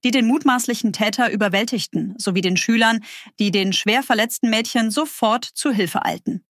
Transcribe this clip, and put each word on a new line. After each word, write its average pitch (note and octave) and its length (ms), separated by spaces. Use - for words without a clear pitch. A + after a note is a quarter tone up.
die B3 80
den A#3 160
mutmaßlichen B3 640
Täter A3 400
überwältigten, G3 840
sowie F#3+ 240
den F#3 160
Schülern, A3+ 420
die G#3 120
den F#3+ 200
schwer A3+ 320
verletzten A3+ 460
Mädchen A3+ 420
sofort A#3+ 540
zu - 260
Hilfe G3 320
eilten. - 460